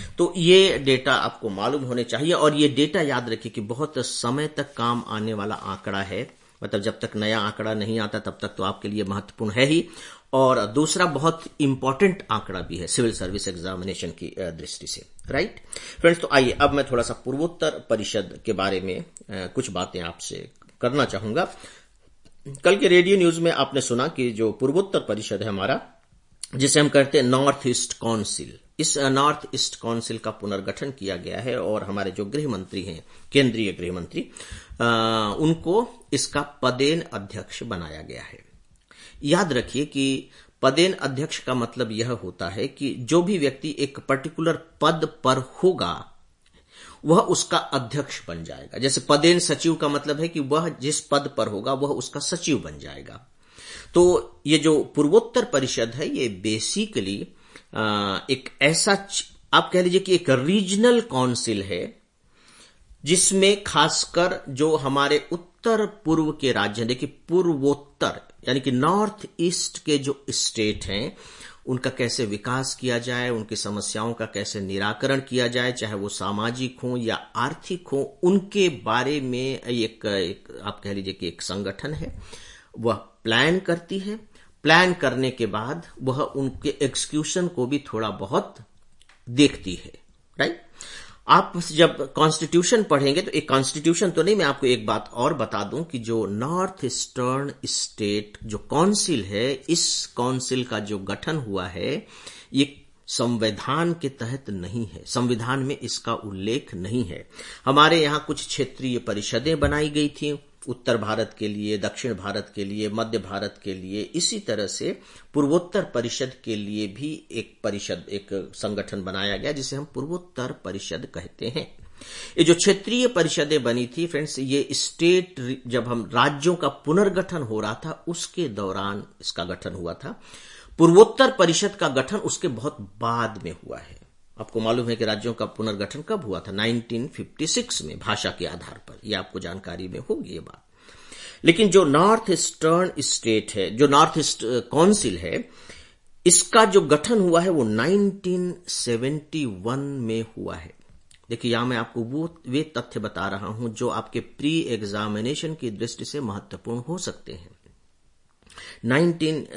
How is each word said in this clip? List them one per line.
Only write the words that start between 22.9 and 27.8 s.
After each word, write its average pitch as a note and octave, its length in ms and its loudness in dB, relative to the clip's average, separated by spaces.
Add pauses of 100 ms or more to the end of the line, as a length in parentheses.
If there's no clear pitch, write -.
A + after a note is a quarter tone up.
न्यूज E3+ 220 4
में E3 140 2
आपने C3+ 280 0
सुना B2 280 0
कि C3 220 -2
जो A2 220 0
पूर्वोत्तर D#3 480 2
परिषद G#2+ 420 -4
है A2 60 -4
हमारा, G#2 380 -2 (680)
जिसे C#3 260 4
हम D3 80 6
कहते C#3 300 6
हैं C3 60 4
नॉर्थ C3+ 420 4
East - 260 0